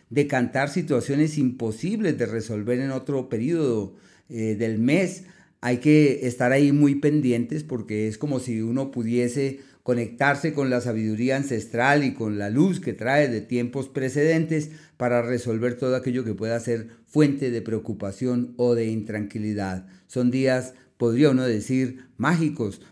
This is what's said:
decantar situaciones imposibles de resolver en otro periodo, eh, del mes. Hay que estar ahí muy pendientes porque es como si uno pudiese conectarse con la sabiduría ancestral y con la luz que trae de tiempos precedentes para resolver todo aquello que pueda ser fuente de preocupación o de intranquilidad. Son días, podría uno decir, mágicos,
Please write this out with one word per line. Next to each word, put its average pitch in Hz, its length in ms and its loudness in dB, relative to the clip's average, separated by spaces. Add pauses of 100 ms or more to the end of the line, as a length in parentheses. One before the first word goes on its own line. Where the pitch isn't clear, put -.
decantar 131 600 0
situaciones 151 680 0
imposibles 139 800 -2
de 113 80 -2
resolver 110 540 -4
en 135 120 -4
otro 131 380 -4
periodo, 120 680 -2 (340)
eh, 110 260 -2
del 110 240 -2
mes. 175 440 2 (380)
Hay 123 160 0
que 151 500 6
estar 123 240 2
ahí 143 200 6
muy 143 240 6
pendientes 143 680 2
porque 110 440 -4
es 110 100 -4
como 147 220 -2
si 117 220 -4
uno 131 300 -2
pudiese 123 680 0 (240)
conectarse 127 680 0
con 143 180 -2
la 123 120 0
sabiduría 113 560 0
ancestral 139 640 0
y 131 100 0
con 107 240 -4
la 101 120 -4
luz 160 320 2
que 120 100 -6
trae 135 380 0
de 110 100 -2
tiempos 120 480 -4
precedentes 151 840 0 (260)
para 120 240 2
resolver 120 540 -2
todo 127 200 0
aquello 127 300 -2
que 110 80 -4
pueda 110 260 -2
ser 113 300 -4 (160)
fuente 139 460 2
de 113 100 -4
preocupación 110 960 -4
o 120 180 2
de 113 120 0
intranquilidad. 104 1000 -4 (200)
Son 123 220 2
días, 127 440 0 (240)
podría 120 320 4
uno 127 160 2
decir, 123 640 -2 (100)
mágicos, 151 640 0 (100)